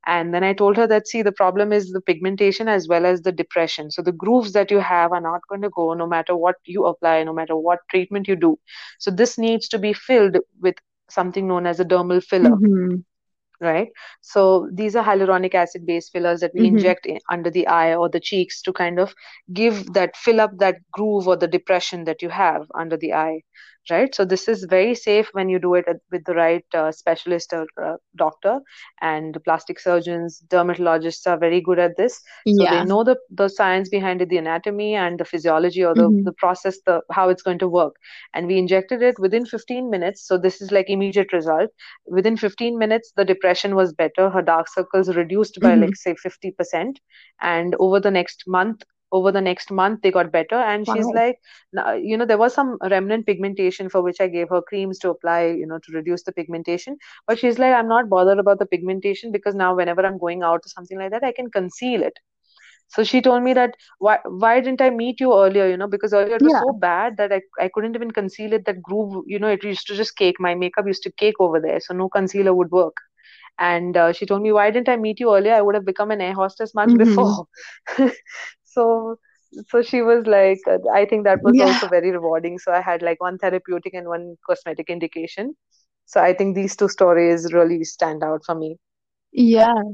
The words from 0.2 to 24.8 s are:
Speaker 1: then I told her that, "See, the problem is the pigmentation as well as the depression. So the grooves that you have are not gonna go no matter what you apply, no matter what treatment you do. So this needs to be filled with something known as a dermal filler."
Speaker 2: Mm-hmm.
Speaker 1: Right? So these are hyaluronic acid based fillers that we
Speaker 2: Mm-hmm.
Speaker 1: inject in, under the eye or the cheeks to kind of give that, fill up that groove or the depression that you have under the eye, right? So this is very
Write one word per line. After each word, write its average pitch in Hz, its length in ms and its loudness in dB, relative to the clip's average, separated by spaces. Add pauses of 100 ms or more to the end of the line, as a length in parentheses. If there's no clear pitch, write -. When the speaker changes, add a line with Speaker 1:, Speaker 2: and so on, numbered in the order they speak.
Speaker 1:
then 180 100 0
I 196 80 0
told 202 240 2
her 233 100 4
that, 214 220 0
"See, 226 140 -4
the 202 100 2
problem 202 400 0
is 196 200 0
the 185 80 -6
pigmentation 190 680 -2
as 190 200 0
well 170 180 2
as 180 160 0
the 180 100 0
depression. 160 580 -4
So 175 120 -10
the 175 100 -2
grooves 208 400 0
that 196 180 0
you 202 100 4
have 175 320 0
are 175 80 -2
not 165 280 -6
gonna 202 220 -6
go 165 240 -4
no 170 120 -4
matter 170 300 -2
what 175 200 0 (100)
you 175 200 -4
apply, 165 380 0
no 160 80 -8
matter 160 240 -6
what 175 240 0 (100)
treatment 196 380 -4
you 190 80 0
do. 160 220 2 (400)
So - 120 -6
this 226 280 0
needs 226 300 -2
to 226 100 -6
be 208 160 -2
filled 208 420 2 (240)
with 180 140 0 (340)
something 185 400 -4
known 180 180 -2
as 175 140 -2
a 180 60 2
dermal 180 360 2
filler." 226 340 4
Speaker 2:
Mm-hmm. 190 400 2 (640)
Speaker 1:
Right? 170 280 -2 (320)
So 190 540 2
these 208 220 -4
are 165 80 0
hyaluronic 190 500 0
acid 175 320 -2
based 170 260 -4
fillers 175 280 -2
that 175 140 -2
we 214 100 4
Speaker 2:
Mm-hmm. - 20 6
Speaker 1:
inject 190 400 2
in, - 140 -8 (100)
under 175 200 -4
the 170 160 0
eye 165 280 2
or 170 160 0
the 170 100 -2
cheeks 180 420 -4
to 185 100 -4
kind 175 260 -2
of 190 160 -2 (380)
give 196 420 -2
that, 180 220 0
fill 226 240 2
up 202 180 0
that 190 180 2 (160)
groove 202 360 -2
or 180 80 4
the 175 120 0
depression 175 560 -2
that 160 160 -6
you 175 80 -8
have 160 460 -2
under 165 220 -6
the 156 180 -4
eye, 160 280 -4 (480)
right? 226 240 0
So 196 100 0
this 185 240 -2
is 196 200 -2
very 190 260 2